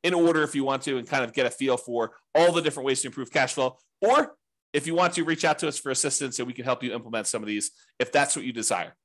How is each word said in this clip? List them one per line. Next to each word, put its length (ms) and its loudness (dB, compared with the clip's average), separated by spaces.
in 100 0
order 300 4
if 120 -4
you 100 0
want 160 0
to, 160 -2
and 100 -6
kind 160 0
of 80 -6
get 140 2
a 60 0
feel 260 0
for 340 -4
all 160 8
the 100 0
different 260 -2
ways 160 0
to 40 -6
improve 240 -10
cash 220 2
flow. 240 0
Or 340 4
if 140 -2
you 80 -2
want 180 4
to, 100 0
reach 220 -2
out 140 2
to 100 -2
us 80 -6
for 120 -8
assistance, 500 -2
and 80 -4
we 60 -10
can 120 -10
help 180 -2
you 80 -4
implement 360 -6
some 160 -4
of 40 -8
these 240 -4
if 120 -2
that's 240 2
what 80 -8
you 80 -6
desire. 540 -4